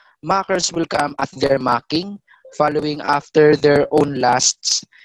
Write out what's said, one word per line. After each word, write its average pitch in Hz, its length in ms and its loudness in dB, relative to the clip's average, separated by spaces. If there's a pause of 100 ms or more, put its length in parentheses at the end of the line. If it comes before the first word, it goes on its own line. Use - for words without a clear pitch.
(240)
mockers 190 480 -2
will 165 160 -4
come 147 320 -4
at 135 160 -4
their 139 240 0
mocking, 151 560 -4 (440)
following 151 440 -4
after 151 560 2
their 143 360 4
own 143 240 2
lusts." - 640 0 (220)